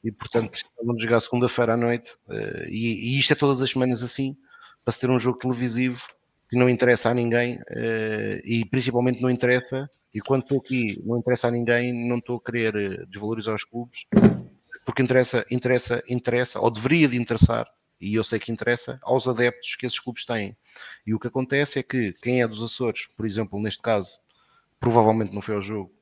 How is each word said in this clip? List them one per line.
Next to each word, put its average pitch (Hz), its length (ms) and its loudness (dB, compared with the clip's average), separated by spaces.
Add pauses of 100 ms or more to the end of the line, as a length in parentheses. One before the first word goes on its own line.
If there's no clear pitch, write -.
e 110 80 -4
portanto 110 380 -2
precisavam - 460 -6
de 110 80 -6
jogar 113 180 4
segunda-feira 120 540 0
à - 20 0
noite, 120 380 -2 (120)
eh, - 420 -8
e, 113 460 -2
e 139 40 2
isto 143 140 2
é - 20 6
todas 135 260 2
as 131 80 0
semanas 127 320 0
assim, 135 340 -4 (480)
para 120 80 -2
se - 80 -6
ter 127 120 2
um 127 80 4
jogo 120 180 0
televisivo 123 680 -2 (460)
que 120 80 0
não 127 120 8
interessa 120 400 4
a 123 40 2
ninguém, 120 540 0
eh, 110 800 -4
e 113 200 0
principalmente 123 560 0
não 127 80 2
interessa, 127 600 0 (240)
e 107 80 -6
quando 135 220 0
estou 139 160 0
aqui, 117 460 -2
não 117 120 -2
interessa 120 320 0
a - 20 2
ninguém, 120 560 0
não 120 120 0
estou 120 180 -6
a - 40 -10
querer, 113 340 -2
eh, 95 300 -4
desvalorizar 107 480 -6
os 107 120 -6
clubes, - 400 -12 (800)
porque 127 160 -2
interessa, 123 500 2
interessa, 123 560 0
interessa, 123 520 -2
ou 160 120 2
deveria 131 380 4
de 120 80 0
interessar, 117 500 4 (320)
e 101 160 -4
eu 110 80 2
sei 110 160 -4
que - 100 -10
interessa, 120 520 -4
aos 127 260 0
adeptos 120 480 0
que - 100 -10
esses - 140 -6
clubes - 240 -10
têm. 104 320 -6 (500)
E 107 80 0
o 110 60 0
que - 80 -8
acontece 135 520 -2
é 123 40 -6
que 113 380 -2
quem 123 200 2
é 117 60 2
dos 110 160 -6
Açores, 117 440 -4 (100)
por 110 80 -4
exemplo, 104 360 -4
neste 107 200 -6
caso, 107 360 -2 (640)
provavelmente 113 540 4
não 101 80 -6
foi 110 140 -4
ao 101 60 -2
jogo 101 300 -8 (100)